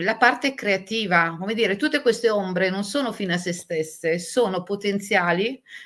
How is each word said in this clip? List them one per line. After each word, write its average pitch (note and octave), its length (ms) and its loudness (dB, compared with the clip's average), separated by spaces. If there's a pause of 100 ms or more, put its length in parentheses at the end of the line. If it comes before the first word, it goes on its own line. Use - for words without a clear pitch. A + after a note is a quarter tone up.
la A3 120 0
parte C4+ 380 2
creativa, F#3+ 840 0
come G3 160 -4
dire, G3+ 220 2
tutte D4+ 240 0
queste A#3 300 4
ombre F#3 400 0
non G3 140 -2
sono C4 280 -2
fine F#3 220 -2
a F3 40 0
se F3 140 -4
stesse, E3 680 -2
sono F#3 420 0
potenziali G3+ 1000 0 (260)